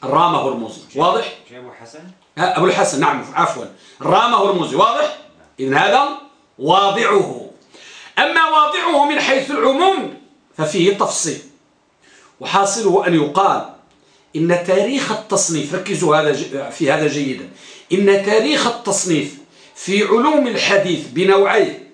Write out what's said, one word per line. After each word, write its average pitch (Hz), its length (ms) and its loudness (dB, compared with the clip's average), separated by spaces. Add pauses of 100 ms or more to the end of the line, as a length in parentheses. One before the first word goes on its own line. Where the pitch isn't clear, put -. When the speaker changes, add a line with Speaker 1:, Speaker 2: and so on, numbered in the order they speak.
Speaker 1:
الرام 160 300 2
هرمزي. 120 460 -6 (160)
واضح؟ 143 280 0 (280)
Speaker 2:
أبو - 180 -20 (120)
حسن؟ 147 180 -20 (380)
Speaker 1:
ها، 180 180 0
أبو 180 100 2
الحسن، - 340 0
نعم، 143 240 0 (100)
عفوًا، 131 300 -2 (360)
الرام 185 340 2
هرمزي. 180 420 0
واضح؟ 262 420 0 (420)
إذن 135 140 -2
هذا 208 340 4 (500)
واضعه. 185 920 0 (680)
أما 320 300 2
واضعه 302 600 2
من 294 120 -2
حيث 262 300 0
العموم 277 640 0 (440)
ففيه 185 400 0
تفصيل، - 400 -4 (1000)
وحاصله 196 680 0
أن 175 80 2
يقال 190 560 0 (640)
إن 170 300 0
تاريخ 214 460 0
التصنيف، 180 600 -4
ركزوا 170 420 0
هذا 151 160 2
ج-، 135 380 -8
في 143 220 -2
هذا 151 160 0
جيدًا، 135 400 -6 (440)
إن 196 140 2
تاريخ 214 600 2
التصنيف 180 680 -4 (400)
في 202 320 -2
علوم 262 400 2
الحديث 190 600 0
بنوعيه 196 880 2